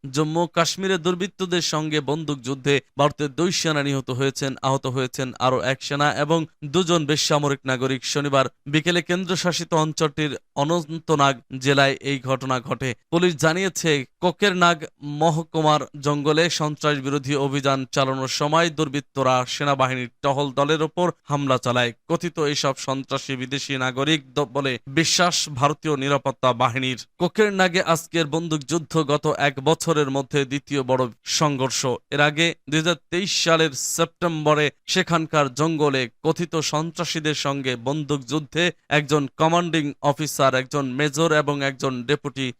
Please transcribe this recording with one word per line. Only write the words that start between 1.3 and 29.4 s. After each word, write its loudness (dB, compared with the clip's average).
সঙ্গে -2
বন্দুকযুদ্ধে -2
ভারতের 0
দুই 2
সেনা 0
নিহত -2
হয়েছেন, -2
আহত 0
হয়েছেন -2
আরও 2
এক 0
সেনা 0
এবং 2
দুজন 2
বেসামরিক 0
নাগরিক। -2
শনিবার 0
বিকেলে 2
কেন্দ্রশাসিত -2
অঞ্চলটির 0
অনন্তনাগ 2
জেলায় 4
এই -4
ঘটনা -2
ঘটে। -6
পুলিশ 4
জানিয়েছে, 0
কোকেরনাগ 2
মহকুমার 2
জঙ্গলে 2
সন্ত্রাস -2
বিরোধী -2
অভিযান 0
চালানোর 0
সময় 2
দুর্বৃত্তরা 0
সেনাবাহিনীর -2
টহল 0
দলের 2
ওপর 0
হামলা 0
চালায়। 0
কথিত -2
এইসব 0
সন্ত্রাসী -4
বিদেশি -6
নাগরিক 0
দ-, -2
বলে -2
বিশ্বাস 2
ভারতীয় 0
নিরাপত্তা 0
বাহিনীর। 0
কোকেরনাগে 2
আজকের 0
বন্দুকযুদ্ধ -2
গত 0
এক 0